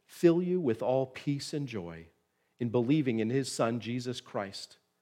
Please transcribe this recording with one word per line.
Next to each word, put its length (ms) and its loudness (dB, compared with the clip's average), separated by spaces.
fill 360 4
you 160 0
with 240 0
all 220 2
peace 480 -4
and 160 -4
joy 380 -8
in 120 -2
believing 480 2
in 100 2
his 240 0
Son, 260 0
Jesus 440 -6
Christ, 560 -10